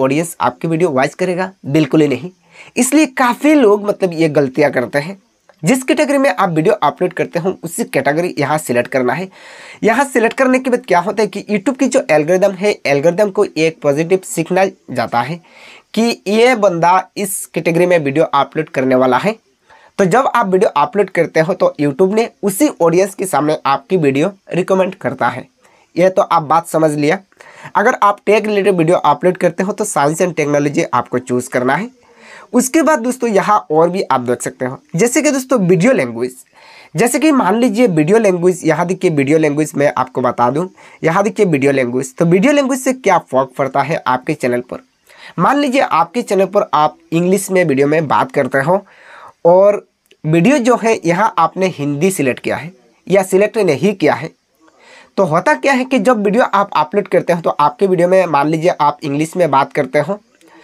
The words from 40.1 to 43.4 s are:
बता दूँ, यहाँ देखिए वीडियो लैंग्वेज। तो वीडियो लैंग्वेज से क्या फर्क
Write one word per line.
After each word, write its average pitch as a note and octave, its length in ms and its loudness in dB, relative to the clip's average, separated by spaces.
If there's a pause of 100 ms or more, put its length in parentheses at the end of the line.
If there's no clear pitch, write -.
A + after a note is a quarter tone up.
बता B2 300 0
दूँ, E3 180 -4 (340)
यहाँ E3 220 0
देखिए G#3 220 0
वीडियो C#3+ 260 2
लैंग्वेज। B2+ 440 -2
तो E3+ 80 0
वीडियो F#3+ 280 4
लैंग्वेज C#4 280 0
से C4 120 -2
क्या G3 280 0
फर्क C3 380 -2